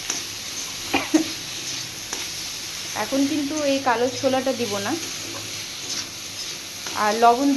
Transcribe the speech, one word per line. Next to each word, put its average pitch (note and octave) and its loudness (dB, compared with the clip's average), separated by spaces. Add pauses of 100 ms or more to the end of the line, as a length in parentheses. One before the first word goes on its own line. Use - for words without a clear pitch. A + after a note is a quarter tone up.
(3000)
এখন C4+ 0 (120)
কিন্তু D4 0 (160)
এই C4+ 4
কালো A#3+ 4 (120)
ছোলাটা C4 4
দিব A3+ 0 (120)
না, A3 0 (2000)
আর G#3+ 4 (120)
লবণ A#3+ 8